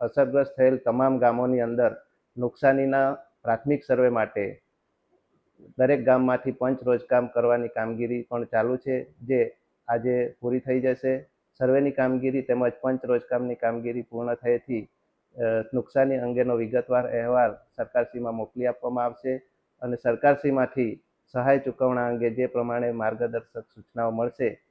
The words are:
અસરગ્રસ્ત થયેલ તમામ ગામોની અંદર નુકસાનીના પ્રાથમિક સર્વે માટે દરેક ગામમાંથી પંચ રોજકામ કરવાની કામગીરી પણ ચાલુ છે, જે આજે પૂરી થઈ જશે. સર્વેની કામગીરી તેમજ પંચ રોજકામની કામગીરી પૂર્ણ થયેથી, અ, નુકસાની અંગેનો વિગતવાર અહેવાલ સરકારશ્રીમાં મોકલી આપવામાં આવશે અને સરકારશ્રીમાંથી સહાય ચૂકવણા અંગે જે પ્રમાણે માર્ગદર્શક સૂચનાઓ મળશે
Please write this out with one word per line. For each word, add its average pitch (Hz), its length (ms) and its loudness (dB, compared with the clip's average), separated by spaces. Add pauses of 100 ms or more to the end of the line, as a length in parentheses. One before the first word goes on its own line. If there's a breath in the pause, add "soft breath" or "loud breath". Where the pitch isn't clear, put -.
અસરગ્રસ્ત 135 560 0
થયેલ 131 200 4
તમામ 127 420 2
ગામોની 123 420 2
અંદર 117 360 0 (420)
નુકસાનીના 135 760 2 (300)
પ્રાથમિક 139 420 -2
સર્વે 127 240 4
માટે 107 540 -2 (1160)
દરેક 127 260 2
ગામમાંથી 127 460 2
પંચ 131 320 -4
રોજકામ 123 440 0
કરવાની 120 420 0
કામગીરી 113 540 -4
પણ 120 220 -6
ચાલુ 117 320 0
છે, 127 260 -4
જે 120 540 -2 (320)
આજે 120 520 0
પૂરી 123 200 -2
થઈ 131 200 -2
જશે. 131 500 -2 (280)
સર્વેની 135 320 2
કામગીરી 131 520 0
તેમજ 123 380 0
પંચ 131 240 -2
રોજકામની 123 500 -2
કામગીરી 117 480 -4
પૂર્ણ 120 320 -6
થયેથી, 120 540 -2 (480)
અ, 113 280 0 (100)
નુકસાની 135 420 2
અંગેનો 123 400 0
વિગતવાર 120 540 0
અહેવાલ 120 420 2
સરકારશ્રીમાં 120 840 -4
મોકલી 113 320 -6
આપવામાં 123 380 -4
આવશે 131 320 -4 (460)
અને 123 140 -4
સરકારશ્રીમાંથી 127 1040 2 (320)
સહાય 135 260 2
ચૂકવણા 127 500 -2
અંગે 117 220 0
જે 123 160 -2
પ્રમાણે 120 460 -2
માર્ગદર્શક 113 680 -4
સૂચનાઓ 113 520 -6
મળશે 117 600 -4